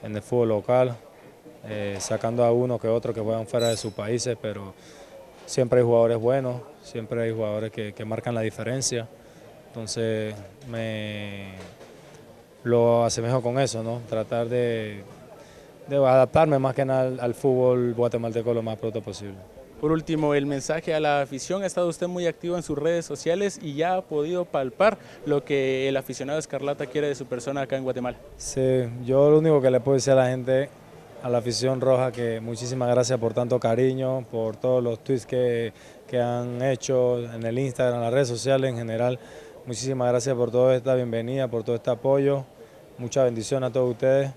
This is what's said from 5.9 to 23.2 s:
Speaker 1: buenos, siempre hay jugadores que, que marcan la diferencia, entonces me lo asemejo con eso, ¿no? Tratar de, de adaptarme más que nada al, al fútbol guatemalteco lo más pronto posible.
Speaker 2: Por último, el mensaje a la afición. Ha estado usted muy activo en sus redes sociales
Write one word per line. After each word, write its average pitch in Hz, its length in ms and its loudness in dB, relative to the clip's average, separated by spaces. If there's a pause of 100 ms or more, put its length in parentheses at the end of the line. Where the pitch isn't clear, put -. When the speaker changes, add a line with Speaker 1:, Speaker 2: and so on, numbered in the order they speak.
Speaker 1:
buenos, 123 440 0 (200)
siempre 117 400 -6
hay 113 100 -2
jugadores 110 380 -4
que, 104 220 -10
que - 120 -12
marcan 113 300 -6
la 113 60 -2
diferencia, 117 680 -4 (600)
entonces 110 680 -4 (340)
me 107 840 -8 (1120)
lo 117 400 4
asemejo 117 360 0
con 120 200 0
eso, 117 220 -2
¿no? 117 260 -6
Tratar 113 400 -2
de, 113 540 -2 (840)
de 139 100 -2
adaptarme 135 600 6
más 131 160 0
que 135 120 0
nada 131 160 2
al, 127 180 -2
al 120 140 -2
fútbol 127 600 2
guatemalteco 117 580 -2
lo 117 100 0
más 110 160 -6
pronto 110 220 -4
posible. 98 360 -12 (440)
Speaker 2:
Por 151 120 2
último, 151 420 0
el 143 100 2
mensaje 151 480 -4
a 156 80 0
la 147 220 2
afición. 139 400 -6
Ha 190 40 -4
estado 175 220 0
usted 175 180 -4
muy 180 200 -4
activo 170 280 -4
en 175 80 -4
sus 151 140 -4
redes 165 300 0
sociales 175 560 -2